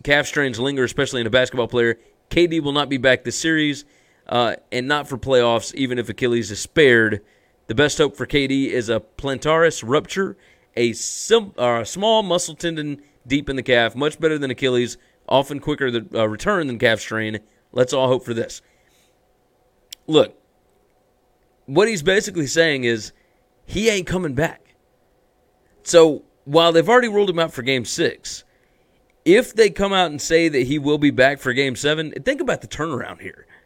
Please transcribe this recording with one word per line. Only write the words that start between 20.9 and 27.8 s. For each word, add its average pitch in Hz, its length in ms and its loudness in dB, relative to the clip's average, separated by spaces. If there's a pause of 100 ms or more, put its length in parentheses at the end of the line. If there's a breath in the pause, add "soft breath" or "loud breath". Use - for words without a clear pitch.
what 170 220 4
he's 208 160 -2
basically 185 440 0
saying 147 360 2
is 117 280 -2 (540)
he 214 240 -2
ain't 202 180 -2
coming 170 260 -4
back. - 420 -6 (1080)
So 165 400 6 (220)
while 165 260 4
they've 165 160 4
already 240 200 6
ruled 202 220 0
him 170 100 -2
out 160 140 -2
for 127 80 -10
Game 123 240 -2